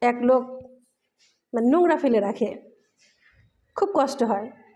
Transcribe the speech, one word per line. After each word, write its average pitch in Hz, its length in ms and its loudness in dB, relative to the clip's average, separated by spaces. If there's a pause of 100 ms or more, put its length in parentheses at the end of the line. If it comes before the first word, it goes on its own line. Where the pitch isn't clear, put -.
এক 240 220 0
লোক 254 200 4 (1120)
মানে 233 160 2
নোংরা 339 260 4
ফেলে 254 240 2
রাখে, 202 340 -4 (1200)
খুব 403 180 -2
কষ্ট 277 280 0
হয়। 220 280 -4 (240)